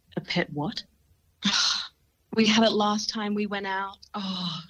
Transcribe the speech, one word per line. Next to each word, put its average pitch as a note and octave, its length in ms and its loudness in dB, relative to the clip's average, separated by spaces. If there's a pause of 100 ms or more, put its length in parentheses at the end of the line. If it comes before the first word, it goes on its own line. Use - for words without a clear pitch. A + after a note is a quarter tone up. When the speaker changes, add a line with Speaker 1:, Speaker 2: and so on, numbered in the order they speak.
(180)
Speaker 1:
A E3 40 -2
pet - 320 -2
what? D3 300 -4 (600)
Speaker 2:
<sighs> - 80 2 (800)
We A3 120 6
had G#3+ 180 6
it A3 80 6
last G#3 380 2
time G#3 240 -2
we G#3 120 0
went G3 220 -4
out. G3 300 -4 (160)
Speaker 1:
Oh, F#3 560 -4